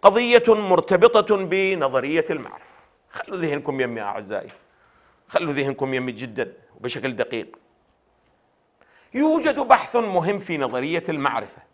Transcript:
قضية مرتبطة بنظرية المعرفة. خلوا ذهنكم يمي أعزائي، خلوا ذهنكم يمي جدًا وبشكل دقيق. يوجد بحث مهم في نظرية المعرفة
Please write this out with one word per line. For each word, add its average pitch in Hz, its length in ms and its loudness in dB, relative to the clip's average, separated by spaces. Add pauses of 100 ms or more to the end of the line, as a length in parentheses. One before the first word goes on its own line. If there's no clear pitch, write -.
قضية 233 460 6
مرتبطة 208 880 4
بنظرية 160 920 0
المعرفة. 143 340 -10 (460)
خلوا - 280 -10
ذهنكم 143 420 -4
يمي 117 220 -4
أعزائي، 101 460 -8 (800)
خلوا 170 240 -2
ذهنكم 135 420 -2
يمي 127 180 -4
جدًا 110 400 -8 (240)
وبشكل 123 400 -8
دقيق. 113 400 -6 (1600)
يوجد 294 460 2
بحث 262 360 2
مهم 196 420 0
في 165 200 -6
نظرية 139 500 -2
المعرفة 135 540 -4 (120)